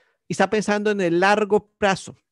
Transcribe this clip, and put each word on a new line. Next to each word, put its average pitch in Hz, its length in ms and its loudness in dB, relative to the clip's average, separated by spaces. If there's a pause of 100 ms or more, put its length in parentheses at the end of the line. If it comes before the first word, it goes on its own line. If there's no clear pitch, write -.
(280)
y 175 60 -8
está 190 160 0
pensando 208 420 -2
en 202 100 -4
el 170 180 0
largo 208 580 2
plazo. - 400 -4 (140)